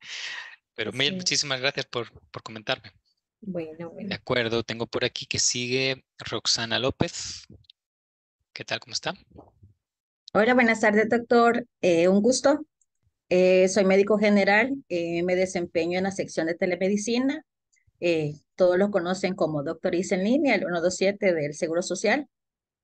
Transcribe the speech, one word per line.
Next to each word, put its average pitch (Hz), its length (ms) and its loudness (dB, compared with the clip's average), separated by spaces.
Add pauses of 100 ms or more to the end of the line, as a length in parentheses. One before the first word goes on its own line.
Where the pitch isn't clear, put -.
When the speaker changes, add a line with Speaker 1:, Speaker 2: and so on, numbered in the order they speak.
(760)
Speaker 1:
Pero 107 180 -8
mil, 135 160 -2
Speaker 2:
Así 185 80 -4
es. - 20 -8
Speaker 1:
muchísimas 143 420 -4
gracias 135 260 -4
por, - 260 -8 (180)
por - 120 -16
comentarme. 110 500 -8 (480)
Speaker 2:
Bueno, 170 500 -10
bueno. 196 200 -12
Speaker 1:
De - 40 -4
acuerdo, 117 500 -2
tengo 113 220 -8
por - 180 -4
aquí - 220 -6
que 127 120 -4
sigue 131 680 -2 (140)
Roxana 113 600 -4
López. - 680 -4 (1040)
¿Qué - 120 -14
tal? 110 160 -6
¿Cómo 113 120 -18
está? 160 220 -6 (1200)
Speaker 3:
Hola, 220 200 4
buenas 226 260 4
tardes, 220 280 2
doctor. 233 580 2 (140)
Eh, 170 280 4
un 196 140 4
gusto. 277 440 2 (640)
Eh, 185 380 6
soy 190 160 2
médico 202 340 4
general, 208 560 4 (140)
eh, 170 360 -2
me 180 120 0
desempeño 175 600 -2
en 190 60 0
la 190 80 -2
sección 165 340 -4
de 160 80 -2
telemedicina. 208 880 -2 (560)
Eh, 160 340 0 (220)
todos 180 220 4
lo 202 120 2
conocen 185 440 -2
como 156 300 -2
Doctor 165 300 -4
Isa 175 220 -2
en 185 80 -2
línea, 262 320 2
el 175 100 -4
uno 170 160 -2
dos 180 140 0
siete 196 380 2
del 147 200 -2
Seguro 165 280 -2
Social. 220 460 -2 (560)